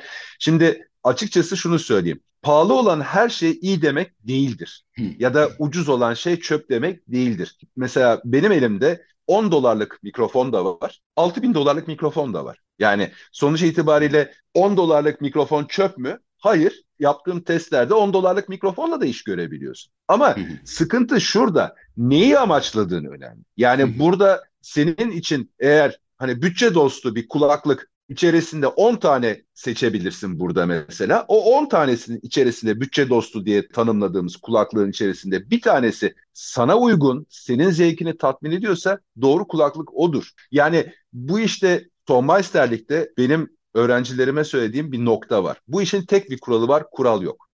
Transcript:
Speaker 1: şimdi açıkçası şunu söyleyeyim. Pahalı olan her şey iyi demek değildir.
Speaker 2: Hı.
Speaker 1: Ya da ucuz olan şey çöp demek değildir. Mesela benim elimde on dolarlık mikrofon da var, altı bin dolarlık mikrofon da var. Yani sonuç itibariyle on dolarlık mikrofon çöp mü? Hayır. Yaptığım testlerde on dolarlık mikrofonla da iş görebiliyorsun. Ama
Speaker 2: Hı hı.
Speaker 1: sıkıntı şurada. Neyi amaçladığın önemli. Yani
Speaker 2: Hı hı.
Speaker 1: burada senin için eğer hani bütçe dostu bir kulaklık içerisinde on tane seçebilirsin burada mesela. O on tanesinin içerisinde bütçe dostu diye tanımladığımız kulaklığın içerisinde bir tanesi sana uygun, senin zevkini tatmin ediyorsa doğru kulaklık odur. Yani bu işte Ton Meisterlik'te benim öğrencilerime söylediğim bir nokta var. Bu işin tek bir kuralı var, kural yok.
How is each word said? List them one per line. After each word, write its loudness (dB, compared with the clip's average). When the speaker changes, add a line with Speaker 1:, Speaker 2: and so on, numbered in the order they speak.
Speaker 1:
şimdi 0
açıkçası 0
şunu -2
söyleyeyim. -2
Pahalı 4
olan 2
her 0
şey -2
iyi -2
demek -4
değildir. -4
Speaker 2:
Hı. -10
Speaker 1:
Ya 0
da 2
ucuz -4
olan 2
şey -4
çöp -4
demek -4
değildir. -4
Mesela 0
benim 2
elimde 0
on 2
dolarlık 0
mikrofon -2
da 0
var, -6
altı -2
bin 0
dolarlık 0
mikrofon -4
da -6
var. -16
Yani 0
sonuç 0
itibariyle 2
on 2
dolarlık 2
mikrofon -2
çöp -2
mü? -8
Hayır. 0
Yaptığım -2
testlerde 0
on 2
dolarlık 0
mikrofonla -4
da -2
iş -6
görebiliyorsun. -10
Ama 2
Speaker 2:
Hı -8
hı. -6
Speaker 1:
sıkıntı 0
şurada. 0
Neyi 4
amaçladığın 0
önemli. -18
Yani 4
Speaker 2:
Hı 4
hı. -4
Speaker 1:
burada 4
senin -2
için -6
eğer 2
hani -6
bütçe 0
dostu 0
bir -6
kulaklık 0
içerisinde 0
on 2
tane 0
seçebilirsin -4
burada 0
mesela. -2
O 4
on 0
tanesinin -2
içerisinde -2
bütçe -2
dostu -2
diye 0
tanımladığımız -2
kulaklığın -2
içerisinde -4
bir 0
tanesi 0
sana 0
uygun, 2
senin -2
zevkini 0
tatmin -4
ediyorsa -2
doğru 2
kulaklık -2
odur. -2
Yani 2
bu -4
işte 0
Ton 2
Meisterlik'te 0
benim 0
öğrencilerime 0
söylediğim -4
bir -4
nokta 0
var. -6
Bu -2
işin -2
tek -2
bir -10
kuralı 0
var, 2
kural 0
yok. -10